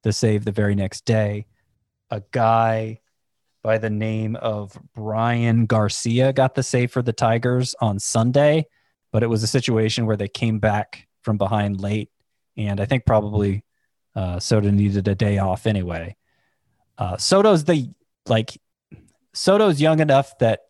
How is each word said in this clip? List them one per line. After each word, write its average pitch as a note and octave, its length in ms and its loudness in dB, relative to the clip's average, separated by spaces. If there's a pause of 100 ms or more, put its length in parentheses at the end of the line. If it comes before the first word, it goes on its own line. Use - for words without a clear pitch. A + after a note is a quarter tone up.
the A2 100 0
save G#2+ 320 0
the G#2+ 80 -4
very G2+ 240 0
next G2 300 -6
day. G#2+ 400 -2 (640)
A G#2+ 220 -8
guy A2+ 680 0 (640)
by A2 160 0
the G#2+ 120 -4
name A2 480 -4
of G#2+ 400 -8 (160)
Brian A2+ 720 0
Garcia A#2 680 0
got C3 220 2
the C3 80 -2
save B2 280 0
for B2+ 100 -2
the A#2 120 -2
Tigers B2 680 0
on G2+ 200 0
Sunday, C#3+ 640 2 (480)
but A2+ 100 2
it A#2 40 0
was A2 160 0
a A2 40 -4
situation A2+ 580 0
where G#2+ 120 0
they G2+ 100 -4
came A2 320 -4
back G#2 480 -2 (140)
from G#2+ 160 -2
behind G2+ 420 0
late, G#2 300 -6 (480)
and G2+ 240 -4
I G2 40 0
think C3 200 -2
probably, G#2 580 0 (520)
uh, F2+ 240 -4
Soto G2+ 320 0
needed G2+ 360 0
a G2 80 0
day G2+ 220 0
off F#2+ 300 -4
anyway. F2+ 500 -6 (800)
Uh, F2+ 180 -6
Soto's G3 480 4
the, C#3+ 260 0 (380)
like, A2+ 320 -2 (760)
Soto's G3 460 2
young D#3 200 4
enough C#3 400 2
that A2+ 300 2